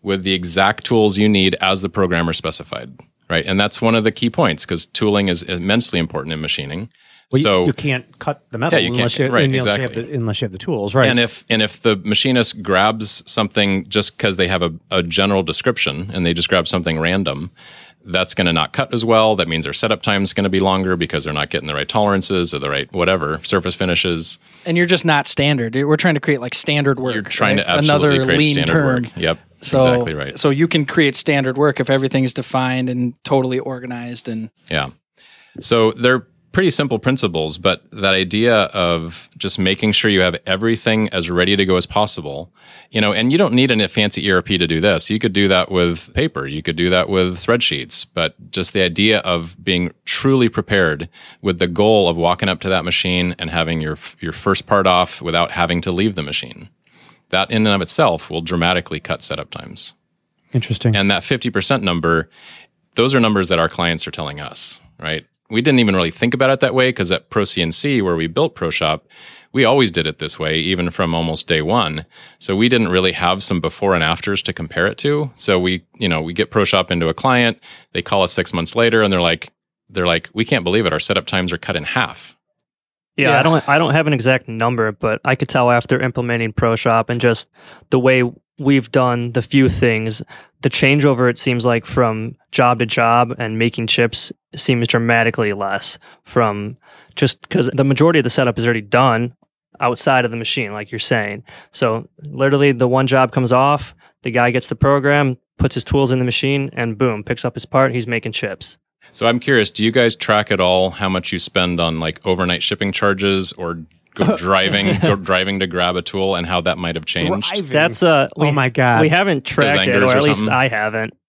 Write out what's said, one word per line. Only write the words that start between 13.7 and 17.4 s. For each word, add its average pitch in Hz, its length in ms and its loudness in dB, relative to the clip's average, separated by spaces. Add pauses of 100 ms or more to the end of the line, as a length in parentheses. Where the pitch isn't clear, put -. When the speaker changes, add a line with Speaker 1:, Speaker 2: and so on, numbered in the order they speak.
Speaker 1:
just - 300 0
'cause 98 180 -2
they 92 100 0
have 90 140 0
a, 87 100 -2 (200)
a 92 100 0
general 95 400 0
description 85 720 -4
and 92 100 -2
they 85 120 2
just 87 140 -2
grab 87 180 2
something 82 320 -2
random, 82 500 -2 (560)